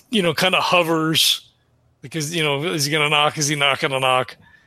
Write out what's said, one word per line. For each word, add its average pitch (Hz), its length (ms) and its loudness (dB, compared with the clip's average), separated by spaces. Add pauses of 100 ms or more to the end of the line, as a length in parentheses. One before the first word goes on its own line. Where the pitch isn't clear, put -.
(120)
you 220 100 2
know, 170 120 2
kinda 170 280 0
hovers 160 840 0 (540)
because, 156 340 -8
you 160 80 0
know, 143 220 -2
is 170 200 -2
he 147 60 -4
gonna 151 180 0
knock? 147 280 2
Is 151 100 -2
he 151 80 -2
not 143 240 0
gonna 139 200 -2
knock? 127 360 0 (300)